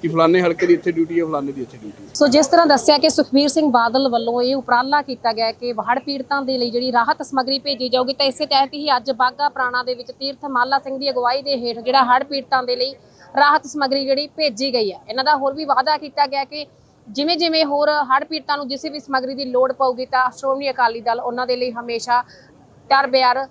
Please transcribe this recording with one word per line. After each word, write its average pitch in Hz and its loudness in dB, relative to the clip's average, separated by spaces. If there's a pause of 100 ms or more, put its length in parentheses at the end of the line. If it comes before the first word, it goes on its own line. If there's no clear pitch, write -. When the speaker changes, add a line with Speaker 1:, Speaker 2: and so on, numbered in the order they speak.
Speaker 1:
ਕਿ 170 -2
ਫਲਾਣੇ 165 4
ਹਲਕੇ 175 0
ਦੀ 175 8
ਇੱਥੇ 170 -2
ਡਿਊਟੀ 165 0
ਹੈ, 170 0
ਫਲਾਣੇ 143 -4
ਦੀ 135 -8
ਇੱਥੇ 117 -14
ਡਿਊਟੀ 107 -18
ਹੈ। - -20
Speaker 2:
ਸੋ 294 4
ਜਿਸ 285 4
ਤਰ੍ਹਾਂ 339 6
ਦੱਸਿਆ 294 4
ਕਿ 311 4
ਸੁਖਬੀਰ 285 2
ਸਿੰਘ 302 2
ਬਾਦਲ 240 2
ਵੱਲੋਂ 233 -2
ਇਹ 254 0
ਉਪਰਾਲਾ 262 0
ਕੀਤਾ 247 -4
ਗਿਆ 226 -2
ਕਿ 240 -6
ਹੜ੍ਹ 226 -2
ਪੀੜਤਾਂ 277 -4
ਦੇ 262 -2
ਲਈ 240 -2
ਜਿਹੜੀ 247 -2
ਰਾਹਤ 240 0
ਸਮੱਗਰੀ 269 -4
ਭੇਜੀ 254 -6
ਜਾਊਗੀ, 254 0
ਤਾਂ 277 0
ਇਸੇ 269 -2
ਤਹਿਤ 277 0
ਹੀ 294 0
ਅੱਜ 247 -4
ਬਾਘਾ 254 0
ਪੁਰਾਣਾ 254 -2
ਦੇ 247 -4
ਵਿੱਚ 247 -16
ਤੀਰਥ 269 -10
ਮਾਲਾ 269 0
ਸਿੰਘ 269 -6
ਦੀ 277 -2
ਅਗਵਾਈ 254 0
ਦੇ 277 -2
ਹੇਠ 233 -4
ਜਿਹੜਾ 254 2
ਹੜ੍ਹ 247 2
ਪੀੜਤਾਂ 269 -2
ਦੇ 247 -4
ਲਈ 262 -4 (420)
ਰਾਹਤ 294 4
ਸਮੱਗਰੀ 277 -2
ਜਿਹੜੀ 277 0
ਭੇਜੀ 269 -2
ਗਈ 220 0
ਹੈ। 170 -14
ਇਹਨਾਂ 247 -4
ਦਾ 302 4
ਹੋਰ 269 -2
ਵੀ 311 -6
ਵਾਅਦਾ 277 2
ਕੀਤਾ 294 -2
ਗਿਆ 277 -4
ਕਿ 294 -12 (420)
ਜਿਵੇਂ 294 0
ਜਿਵੇਂ 320 2
ਹੋਰ 294 0
ਹੜ੍ਹ 285 2
ਪੀੜਤਾਂ 294 -6
ਨੂੰ 285 -8
ਜਿਸੇ 277 -8
ਵੀ 294 -10
ਸਮੱਗਰੀ 262 -4
ਦੀ 277 -8
ਲੋੜ 254 0
ਪਊਗੀ, 254 -2
ਤਾਂ 254 0
ਸ਼੍ਰੋਮਣੀ 269 -4
ਅਕਾਲੀ 233 0
ਦਲ 233 -2
ਉਹਨਾਂ 240 -4
ਦੇ 247 0
ਲਈ 247 -4
ਹਮੇਸ਼ਾ 240 -2 (680)
ਤਿਆਰ 269 2
ਬਿਆਰ 262 2